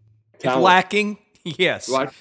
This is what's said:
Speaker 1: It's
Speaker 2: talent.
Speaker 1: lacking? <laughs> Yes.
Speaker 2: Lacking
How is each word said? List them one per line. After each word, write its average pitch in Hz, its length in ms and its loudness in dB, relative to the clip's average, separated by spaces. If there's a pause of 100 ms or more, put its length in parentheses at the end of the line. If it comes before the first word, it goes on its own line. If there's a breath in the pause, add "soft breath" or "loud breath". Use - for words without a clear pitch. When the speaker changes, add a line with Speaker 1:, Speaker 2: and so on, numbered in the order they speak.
(340)
Speaker 1:
It's - 100 -20
Speaker 2:
talent. 131 180 0
Speaker 1:
lacking? 196 600 2
<laughs> - 220 -20
Yes. 156 440 -4
Speaker 2:
Lacking 131 320 -4